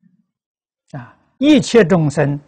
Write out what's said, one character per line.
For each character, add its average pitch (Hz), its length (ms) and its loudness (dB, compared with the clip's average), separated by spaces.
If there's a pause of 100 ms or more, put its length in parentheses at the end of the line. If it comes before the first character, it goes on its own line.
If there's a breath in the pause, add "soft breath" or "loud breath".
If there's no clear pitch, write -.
(920)
啊， 123 260 -20 (200)
一 277 240 2
切 214 240 2
众 156 240 0
生 143 380 -4